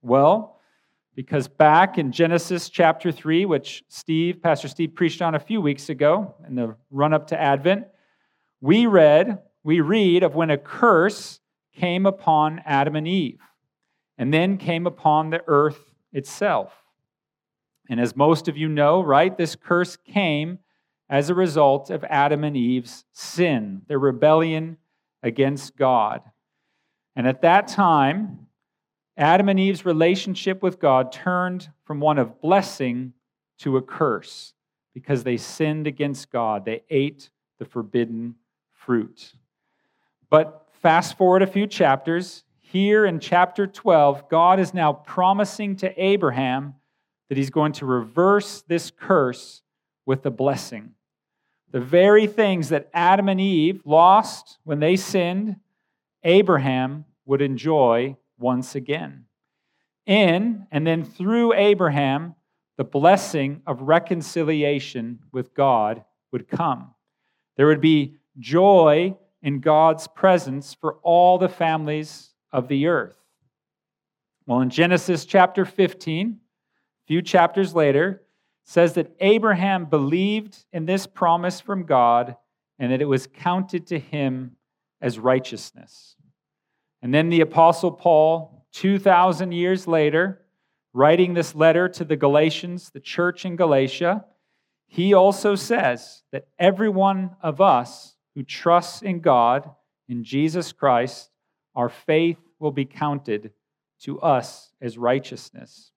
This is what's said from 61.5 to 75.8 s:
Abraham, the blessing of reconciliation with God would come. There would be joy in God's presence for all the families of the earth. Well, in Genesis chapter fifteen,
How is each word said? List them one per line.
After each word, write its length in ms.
Abraham, 840
the 80
blessing 800
of 160
reconciliation 1400
with 220
God 520
would 160
come. 460
There 100
would 140
be 340
joy 760
in 180
God's 480
presence 640
for 280
all 360
the 120
families 840
of 180
the 180
earth. 300
Well, 160
in 80
Genesis 560
chapter 400
fifteen, 720